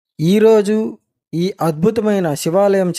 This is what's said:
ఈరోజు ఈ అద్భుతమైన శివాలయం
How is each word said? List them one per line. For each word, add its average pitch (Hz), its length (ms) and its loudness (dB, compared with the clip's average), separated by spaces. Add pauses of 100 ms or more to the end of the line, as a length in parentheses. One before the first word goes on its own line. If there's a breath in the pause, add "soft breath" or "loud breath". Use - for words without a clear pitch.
(200)
ఈరోజు 214 800 2 (360)
ఈ 175 280 -2
అద్భుతమైన 185 720 -2
శివాలయం 190 640 0